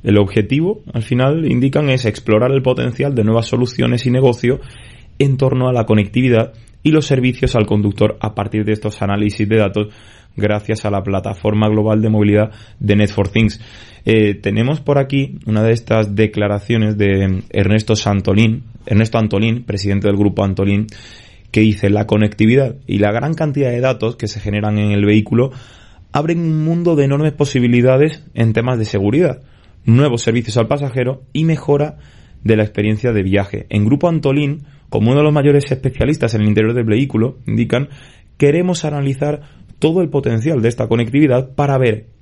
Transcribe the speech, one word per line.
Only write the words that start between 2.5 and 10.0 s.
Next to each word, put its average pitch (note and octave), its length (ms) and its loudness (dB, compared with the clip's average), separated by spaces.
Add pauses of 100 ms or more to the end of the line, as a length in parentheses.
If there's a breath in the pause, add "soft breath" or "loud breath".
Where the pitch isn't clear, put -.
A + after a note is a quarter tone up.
el C3+ 120 0
potencial B2+ 520 -2
de A2 100 0
nuevas A2+ 220 0
soluciones B2 580 -2
y B2+ 60 0
negocio B2+ 500 0 (580 loud breath)
en C#3 180 2
torno B2+ 320 0
a B2+ 40 0
la A#2 140 0
conectividad A2+ 640 2 (300 soft breath)
y D#3 80 2
los D#3 160 2
servicios B2+ 480 0
al A2 120 2
conductor G#2 540 0
a G#2+ 140 -6
partir G#2 300 -4
de G#2+ 80 -2
estos G#2+ 280 -6
análisis G2+ 480 -2
de A2+ 80 2
datos G#2 320 0 (460 loud breath)